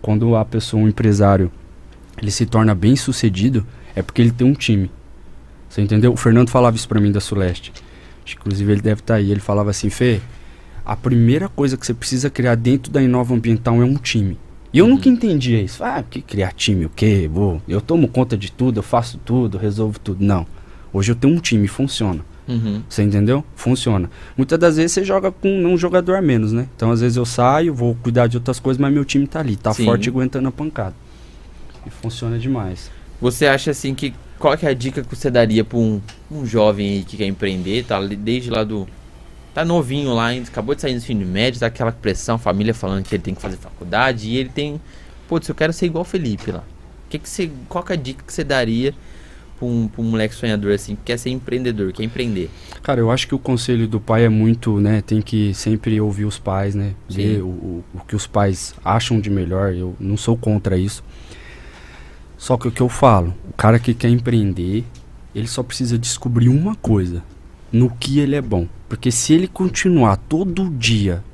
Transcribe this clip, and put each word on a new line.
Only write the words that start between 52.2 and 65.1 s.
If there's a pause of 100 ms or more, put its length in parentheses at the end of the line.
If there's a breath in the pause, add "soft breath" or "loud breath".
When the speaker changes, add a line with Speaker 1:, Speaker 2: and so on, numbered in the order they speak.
Speaker 1:
Cara,
eu
acho
que
o
conselho
do
pai
é
muito,
né,
tem
que
sempre
ouvir
os
pais,
né, (160)
Speaker 2:
Sim.
Speaker 1:
ver
o,
o, (100)
o
que
os
pais (100)
acham
de
melhor,
eu
não
sou
contra
isso. (1300 loud breath)
Só
que
o
que
eu
falo, (140)
o
cara
que
quer
empreender, (500)